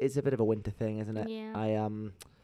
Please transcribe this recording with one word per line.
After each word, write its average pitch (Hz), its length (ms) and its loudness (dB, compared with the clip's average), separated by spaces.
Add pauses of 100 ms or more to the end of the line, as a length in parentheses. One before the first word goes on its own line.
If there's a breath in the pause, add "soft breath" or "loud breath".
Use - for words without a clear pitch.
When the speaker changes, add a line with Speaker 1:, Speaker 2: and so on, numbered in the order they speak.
Speaker 1:
it's 135 160 2
a 143 60 2
bit 135 120 2
of 113 60 2
a 113 40 4
winter 107 260 2
thing, 107 280 -2
isn't 110 180 -4
it? 107 140 -2
Speaker 2:
Yeah. 220 260 -6
Speaker 1:
I, 110 180 2
um, 107 380 -2 (320 soft breath)